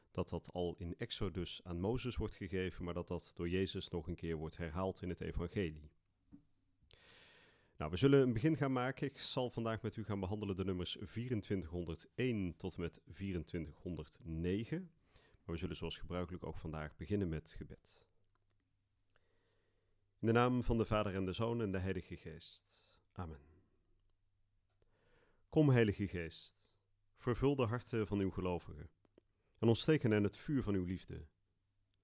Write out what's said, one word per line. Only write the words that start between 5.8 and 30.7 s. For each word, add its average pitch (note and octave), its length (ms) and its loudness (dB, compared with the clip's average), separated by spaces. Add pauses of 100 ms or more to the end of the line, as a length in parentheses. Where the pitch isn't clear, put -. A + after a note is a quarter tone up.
Nou, D#2 120 -2
we F2+ 60 0
zullen C#3 240 8
een B2+ 120 4
begin C3+ 240 2
gaan C3+ 140 0
maken. C3 360 0
Ik - 100 -10
zal B2+ 320 -2
vandaag A2+ 320 -2
met G#2+ 140 -4
u A2 80 -6
gaan G2+ 160 -2
behandelen G2 360 -2
de F#2 100 -2
nummers F2+ 340 -2
vierentwintighonderdéén G2+ 1600 -2
tot - 200 -6
en F2 60 -6
met E2 260 -4
vierentwintighonderdnegen. F2 1800 -4 (240)
Maar - 400 -10
we - 20 -2
zullen E2 180 -4
zoals D#2+ 220 -6
gebruikelijk F2 460 -6
ook D#2+ 140 -6
vandaag D#2 380 -6
beginnen G2 340 0
met D#2 220 -4
gebed. - 540 -14 (2250)
In A2 80 0
de A2+ 60 8
naam A#2+ 300 6
van A#2 140 4
de G#2+ 80 4
Vader G#2 300 2
en F#2+ 100 0
de F#2 80 0
Zoon A#2 280 0
en G2+ 100 0
de F#2+ 60 0
Heilige F#2 380 -2
Geest. - 840 -14 (120)
Amen. D#2 300 -8 (2000)
Kom, D#3 200 8
Heilige G#2+ 380 6
Geest, - 720 -8 (380)
vervul C3 400 2
de B2+ 100 4
harten A2+ 420 0
van G2+ 120 2
uw F#2+ 120 4
gelovigen E2 580 -4 (720)
en A2+ 80 6
ontsteek C#3 340 6
hen G#2+ 220 6
het G2+ 140 0
vuur C#3 260 0
van G2+ 120 2